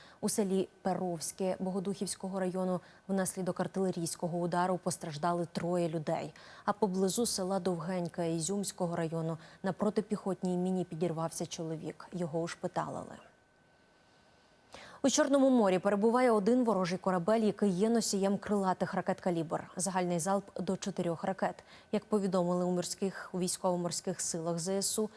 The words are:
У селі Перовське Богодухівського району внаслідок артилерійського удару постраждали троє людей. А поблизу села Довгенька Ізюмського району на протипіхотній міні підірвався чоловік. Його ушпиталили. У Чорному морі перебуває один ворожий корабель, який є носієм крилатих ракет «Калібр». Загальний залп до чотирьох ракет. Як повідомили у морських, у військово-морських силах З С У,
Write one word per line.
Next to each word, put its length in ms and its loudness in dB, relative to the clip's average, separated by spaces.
У 80 0
селі 380 2
Перовське 760 -2
Богодухівського 800 -4
району 420 0
внаслідок 520 -2
артилерійського 760 -2
удару 460 0
постраждали 680 -2
троє 380 0
людей. 440 -4
А 80 2
поблизу 520 2
села 340 0
Довгенька 640 -2
Ізюмського 720 -2
району 420 -2
на 100 0
протипіхотній 840 -2
міні 280 0
підірвався 600 -4
чоловік. 680 -8
Його 280 -2
ушпиталили. 720 -6
У 60 6
Чорному 400 6
морі 300 6
перебуває 520 4
один 320 4
ворожий 340 2
корабель, 440 2
який 280 2
є 200 2
носієм 480 2
крилатих 560 0
ракет 280 -2
«Калібр». 420 -2
Загальний 420 0
залп 260 0
до 180 -2
чотирьох 460 -4
ракет. 400 -4
Як 140 -2
повідомили 600 2
у 60 2
морських, 600 -4
у 60 -2
військово-морських 840 -2
силах 380 -2
З 100 -4
С 300 0
У, 180 0